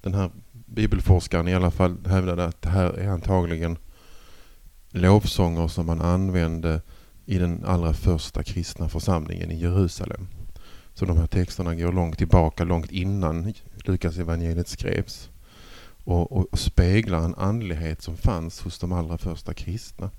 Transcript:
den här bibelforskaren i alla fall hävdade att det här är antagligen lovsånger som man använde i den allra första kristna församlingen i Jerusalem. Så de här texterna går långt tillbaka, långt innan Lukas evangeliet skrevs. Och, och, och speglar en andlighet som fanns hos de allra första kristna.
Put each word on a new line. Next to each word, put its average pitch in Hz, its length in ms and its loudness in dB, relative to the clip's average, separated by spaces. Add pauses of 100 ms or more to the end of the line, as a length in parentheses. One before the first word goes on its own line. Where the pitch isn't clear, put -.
den 95 120 -4
här 95 180 0 (200)
bibelforskaren 90 960 2
i 92 80 2
alla 90 160 4
fall 90 360 0
hävdade 92 380 2
att 85 160 -6
det 82 80 -4
här 90 240 2
är 98 160 -4
antagligen 85 680 0 (1120)
lovsånger 90 800 4
som 85 180 -2
man 82 160 0
använde 82 800 2 (440)
i 95 120 0
den 85 280 0
allra 85 280 2
första - 500 0
kristna - 460 -6
församlingen 85 600 -2
i 82 80 -6
Jerusalem. 90 680 0 (680)
Så - 120 -4
de 87 120 2
här 82 100 4
texterna 87 480 0
går 85 160 0
långt 85 260 0
tillbaka, 82 460 4
långt 85 280 0
innan 92 640 -2 (320)
Lukas 90 320 0
evangeliet 82 500 -2
skrevs. - 640 -6 (720)
Och, 87 280 0
och, - 220 0
och - 60 0
speglar 92 680 2
en 85 100 -2
andlighet 87 680 -2
som 85 160 -10
fanns 82 440 -2
hos - 180 -10
de 87 120 -4
allra 85 260 -2
första 82 360 -8
kristna. - 640 -10